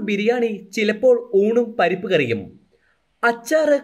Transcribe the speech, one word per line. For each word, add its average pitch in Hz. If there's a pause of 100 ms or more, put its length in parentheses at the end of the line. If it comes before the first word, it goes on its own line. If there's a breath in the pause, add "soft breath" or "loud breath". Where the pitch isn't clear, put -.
(100)
ബിരിയാണി, 220 (240)
ചിലപ്പോൾ 220 (260)
ഊണും 233 (140)
പരിപ്പ് 180
കറിയും. 120 (800)
അച്ചാറ്, 294